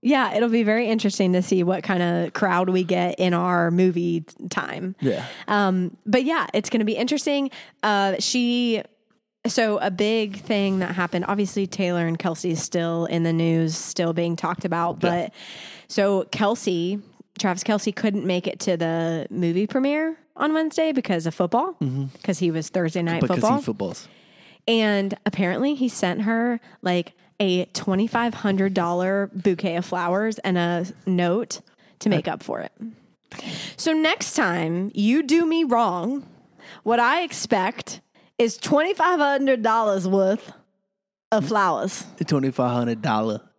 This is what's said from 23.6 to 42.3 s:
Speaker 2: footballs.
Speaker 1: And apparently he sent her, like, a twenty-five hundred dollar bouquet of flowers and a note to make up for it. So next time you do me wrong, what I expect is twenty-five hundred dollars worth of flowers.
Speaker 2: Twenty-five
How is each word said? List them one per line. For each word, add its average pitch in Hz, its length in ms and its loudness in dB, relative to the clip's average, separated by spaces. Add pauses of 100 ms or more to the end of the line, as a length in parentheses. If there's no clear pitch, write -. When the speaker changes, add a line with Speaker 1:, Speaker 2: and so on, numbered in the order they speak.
Speaker 2:
footballs. 101 440 -6 (600)
Speaker 1:
And 208 580 2
apparently 196 500 0
he 254 140 0
sent 185 340 -2
her, 226 360 0 (220)
like, 180 320 0 (240)
a 180 280 2
twenty-five 220 680 0
hundred 196 400 0
dollar 185 600 0
bouquet 180 420 0
of 175 100 0
flowers 185 540 -2
and 180 180 0
a 175 280 0 (200)
note 180 540 0 (400)
to - 80 0
make 175 220 2
up - 120 -6
for - 200 -6
it. - 100 -10 (1040)
So - 160 -2
next 311 440 0
time 175 600 0
you 233 260 4
do 320 240 4
me 330 200 2
wrong, 233 600 0 (580)
what 233 180 2
I 294 220 2
expect - 760 -2 (380)
is 233 200 2
twenty-five 349 600 2
hundred 277 420 2
dollars 214 460 2
worth 196 460 2 (800)
of 208 180 2
flowers. 190 560 0 (200)
Speaker 2:
Twenty-five 131 460 0